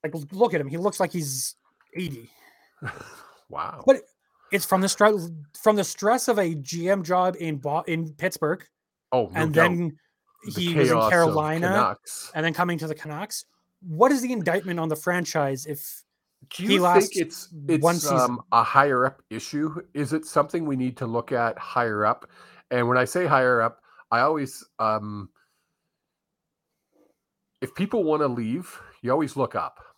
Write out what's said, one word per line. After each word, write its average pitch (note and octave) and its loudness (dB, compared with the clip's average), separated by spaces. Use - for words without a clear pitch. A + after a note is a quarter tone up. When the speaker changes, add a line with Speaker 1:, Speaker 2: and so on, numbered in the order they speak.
Speaker 1:
Like, D#3 -6
l-, D#3 -8
look G3 0
at D3+ 0
him. C#3 -6
He D3 -6
looks G3 -2
like F#3 0
he's C#3 -6
eighty. C#3 -10
Speaker 2:
<laughs> C3 -8
Wow. C#3+ -10
Speaker 1:
But C4+ 6
it's G3 -2
from F#3+ 2
the G3 2
stre-, G3+ 2
from G#3+ 4
the G3+ 0
stress A#3 0
of G#3 2
a E3+ 0
G E3 -6
M G3 2
job F3+ 2
in D#3+ -4
Bo-, D3 -4
in D#3+ -4
Pittsburgh, E3+ -4
Speaker 2:
Oh, B2+ 2
no F2 -12
Speaker 1:
and D#3 0
Speaker 2:
doubt. D#3+ 6
Speaker 1:
then E3+ -4
Speaker 2:
The G#2+ -10
Speaker 1:
he E3+ 0
was C#3 4
in B2 6
Speaker 2:
chaos A2 4
of - 4
Speaker 1:
Carolina, D#3+ 2
Speaker 2:
Canucks. - -2
Speaker 1:
and D#3+ -2
then E3 0
coming F3 0
to D#3 -6
the D3+ -6
Canucks. D#3 -10
What F#3+ 4
is B3+ 2
the B3+ -2
indictment F3 -2
on D#3+ -2
the D#3 -2
franchise D3+ -2
if - -12
Speaker 2:
Do F3+ -8
Speaker 1:
he G3+ 4
Speaker 2:
you F#3 4
Speaker 1:
lasts F3+ 4
Speaker 2:
think F3 -2
it's, - -16
Speaker 1:
one E3+ 4
Speaker 2:
it's, D3+ -4
Speaker 1:
season? C#3 2
Speaker 2:
um, B2 0
a A2+ 6
higher C3+ 4
up - -4
issue? D3+ -6
Is C#3+ -4
it D#3 -2
something D#3+ 0
we C#3 -2
need B2+ -4
to C3 -6
look A#2 -4
at A#2 0
higher G#2+ -2
up? A#2 0
And B2 2
when B2 2
I B2+ 4
say F3+ 0
higher B2+ 4
up, A2+ -2
I A#2 2
always, D3 -2
um, G#2 -2
if - -8
people G3 0
wanna D3+ 2
leave, A#2+ -4
you A#2+ -2
always D3+ 0
look C3+ -2
up - -6